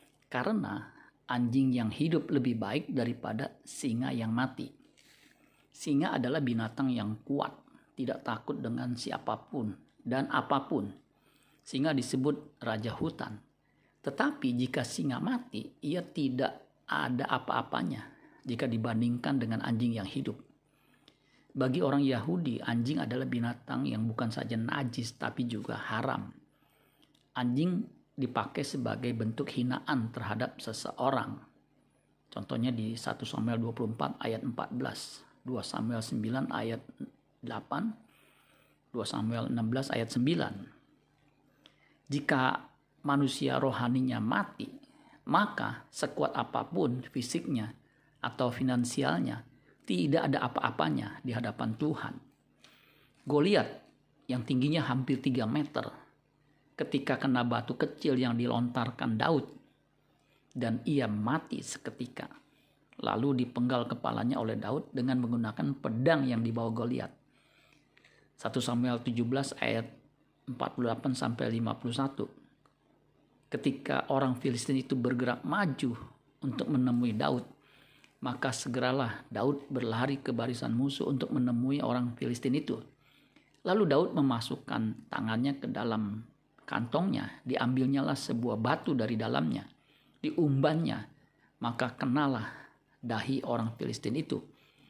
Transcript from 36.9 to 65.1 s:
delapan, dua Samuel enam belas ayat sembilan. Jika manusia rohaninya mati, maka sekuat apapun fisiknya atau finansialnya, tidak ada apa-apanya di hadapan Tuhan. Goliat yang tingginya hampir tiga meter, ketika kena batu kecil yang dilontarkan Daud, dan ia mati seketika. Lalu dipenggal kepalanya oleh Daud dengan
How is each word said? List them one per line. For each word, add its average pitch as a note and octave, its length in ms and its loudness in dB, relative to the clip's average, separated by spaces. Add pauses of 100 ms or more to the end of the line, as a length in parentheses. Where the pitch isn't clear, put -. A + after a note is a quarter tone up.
delapan, A#2+ 500 -4 (1000)
dua A#2 100 -2
Samuel A2+ 460 -2
enam A#2 180 0
belas C3+ 220 0
ayat A2+ 240 0
sembilan. C3 400 2 (1500)
Jika C#3+ 360 2 (600)
manusia C#3 560 4
rohaninya B2+ 640 2
mati, - 480 0 (560)
maka D#3+ 640 0
sekuat C#3+ 480 0
apapun B2+ 720 0
fisiknya A#2+ 640 -2 (460)
atau B2 320 0
finansialnya, B2+ 880 2 (460)
tidak E3 400 4
ada C3+ 180 2
apa-apanya B2 800 0
di B2 80 -2
hadapan A2+ 420 -2
Tuhan. - 400 -2 (1120)
Goliat D3 420 6 (600)
yang B2 160 -2
tingginya C#3+ 420 2
hampir C3 320 0
tiga B2 300 0
meter, - 400 -2 (880)
ketika C#3 400 0
kena B2+ 260 2
batu A#2 320 0
kecil C#3+ 400 0
yang B2 220 2
dilontarkan A#2+ 800 0
Daud, C#3 320 4 (1040)
dan A#2 320 0
ia C3+ 240 2
mati G#2+ 560 0
seketika. - 640 -10 (720)
Lalu B2 460 2
dipenggal B2 420 2
kepalanya A#2 480 0
oleh A2 240 -2
Daud A2 320 -4
dengan B2+ 320 2